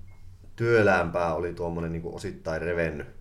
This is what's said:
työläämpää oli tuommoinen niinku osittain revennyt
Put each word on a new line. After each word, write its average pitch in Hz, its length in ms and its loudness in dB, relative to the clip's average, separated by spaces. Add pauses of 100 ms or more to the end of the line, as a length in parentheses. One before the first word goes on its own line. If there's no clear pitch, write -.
(560)
työläämpää 90 800 4
oli 87 200 -2
tuommoinen 85 380 -4
niinku 82 240 -6
osittain 82 460 -6
revennyt 82 460 -2 (140)